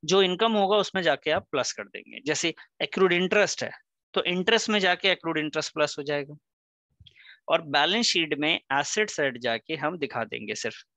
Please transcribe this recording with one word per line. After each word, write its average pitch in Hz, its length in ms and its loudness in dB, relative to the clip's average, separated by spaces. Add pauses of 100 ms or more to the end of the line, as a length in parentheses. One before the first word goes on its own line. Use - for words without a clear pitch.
जो 185 160 4
इनकम 190 300 2
होगा 208 260 2
उसमें 190 240 0
जाके 156 300 0
आप 185 200 -2
प्लस 131 200 -2
कर 107 120 -10
देंगे। 104 420 -14
जैसे 156 280 -2 (280)
एक्रूड 180 320 2
इंटरेस्ट 185 500 2
है, 110 80 -8 (420)
तो 190 100 -2
इंटरेस्ट 185 460 0
में 208 100 2
जाके 180 280 2
एक्रूड 165 300 0
इंटरेस्ट 151 360 -4
प्लस 147 260 0
हो 143 40 -6
जाएगा। 143 320 -4 (1120)
और 165 120 2
बैलेंस 160 440 2
शीट 160 280 2
में 151 260 0 (120)
एसेट 147 380 0
साइड 135 300 -2
जाके 117 360 -4
हम 151 220 -4
दिखा 131 260 -4
देंगे 107 320 -8
सिर्फ 110 200 -6 (220)